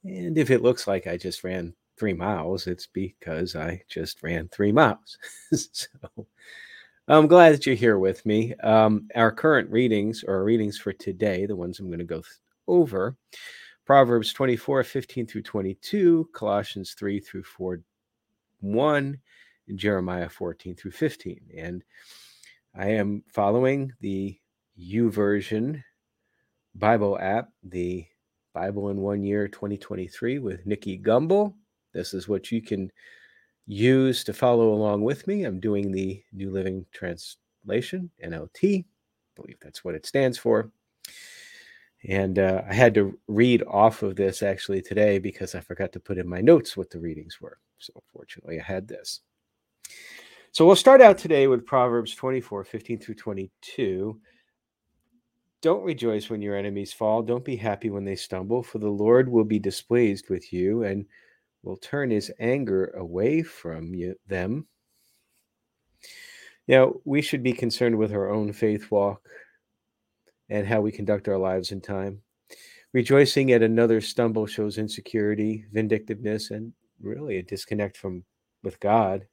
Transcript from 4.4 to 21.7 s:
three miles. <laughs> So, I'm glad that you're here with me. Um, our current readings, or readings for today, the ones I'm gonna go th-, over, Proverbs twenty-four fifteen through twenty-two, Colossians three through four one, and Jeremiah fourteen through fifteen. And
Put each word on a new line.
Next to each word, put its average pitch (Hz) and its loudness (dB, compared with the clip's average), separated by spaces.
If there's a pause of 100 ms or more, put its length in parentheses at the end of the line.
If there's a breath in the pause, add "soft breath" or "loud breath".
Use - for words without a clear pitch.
three 101 -2
miles. 123 2 (320 loud breath)
<laughs> - 2
So, - -6 (1200 loud breath)
I'm 156 8
glad 170 10
that 143 0
you're 131 2
here 110 4
with 95 -2
me. 110 0
Um, 110 4
our 113 6
current 147 2
readings, 110 0
or 95 0
readings 107 0
for 101 -6
today, 98 -4
the 101 -6
ones 87 -10
I'm 92 -10
gonna 85 -8
go 82 -8
th-, - -20 (420)
over, 131 2 (680 loud breath)
Proverbs 120 4
twenty-four 131 -2
fifteen 123 -8
through 110 -10
twenty-two, 165 0
Colossians 104 -4
three 101 -6
through 95 -12
four 92 -10 (800)
one, 139 -2 (500 soft breath)
and 98 -10
Jeremiah 92 -2
fourteen 90 -12
through - -14
fifteen. - -6 (180)
And 87 -12 (880 soft breath)